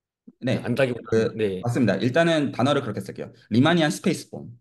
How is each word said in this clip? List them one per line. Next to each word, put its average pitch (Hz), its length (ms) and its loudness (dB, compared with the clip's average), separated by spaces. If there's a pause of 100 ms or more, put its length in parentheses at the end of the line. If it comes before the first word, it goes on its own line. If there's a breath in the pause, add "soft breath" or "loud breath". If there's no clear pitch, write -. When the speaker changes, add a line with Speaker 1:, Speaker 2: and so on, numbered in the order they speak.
(420)
Speaker 1:
네, 120 160 0
Speaker 2:
안다기보다는, 123 460 -2 (300)
Speaker 1:
그 107 40 -10
Speaker 2:
네. 98 240 -2
Speaker 1:
맞습니다. 120 340 2
일단은 143 560 2
단어를 139 300 0
그렇게 110 200 -8
쓸게요. - 320 -12 (160 soft breath)
리마니안 151 420 4
스페이스 - 380 -2
폼. 73 200 -14 (120)